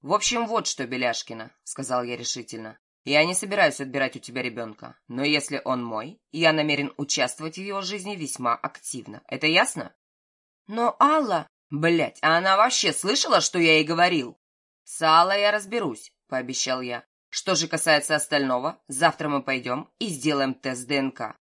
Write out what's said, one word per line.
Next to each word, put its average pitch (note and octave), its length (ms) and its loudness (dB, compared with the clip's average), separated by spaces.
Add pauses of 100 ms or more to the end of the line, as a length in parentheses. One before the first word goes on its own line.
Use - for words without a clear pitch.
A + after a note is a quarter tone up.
«В C#3 100 -4
общем, A#3 340 0
вот G#3+ 200 -2
что, C3+ 200 -4
Беляшкина», A#2+ 640 -4 (140)
сказал B2 400 -4
я A#2+ 120 -8
решительно. A2+ 640 -10 (260)
«Я D3 200 4
не F3+ 100 -2
собираюсь F#3+ 460 2
отбирать C3+ 360 -4
у - 20 -12
тебя B2 240 -10
ребёнка, A2+ 560 -10 (100)
но B2 160 -4
если C#3+ 400 0
он B2+ 180 -2
мой, A#2 380 -8 (120)
я D#3+ 200 4
намерен D3 460 0
участвовать C#3+ 580 -4
в F#3 60 -10
его G3 180 -6
жизни G3 340 -8
весьма C3 400 -4
активно. - 720 -10
Это C3 200 -4
ясно?» D#3+ 480 2 (720)
«Но A3+ 340 -2
Алла...» C4 480 2 (220)
«Блядь, D#3+ 520 0
а D#3+ 160 4
она F#3+ 180 4
вообще G#3+ 360 2
слышала, G#3+ 480 2
что - 180 -2
я E3 160 6
ей D#3 100 6
говорил?» E3 540 2 (460)
«С - 180 -8
Аллой F3 380 6
я G#3 100 6
разберусь», G3 600 -4 (160)
пообещал C3 520 -4
я. B2 240 -8 (240)
«Что - 260 -2
же D#3+ 140 -2
касается D#3 460 2
остального, C#3 720 0
завтра D#3 420 0
мы C#3+ 140 0
пойдём B2+ 460 -4 (100)
и A#3 80 -6
сделаем C#3 480 -2
тест B2+ 320 -8
Д C#3+ 100 -2
Н C3+ 160 -2
К». A2 340 -10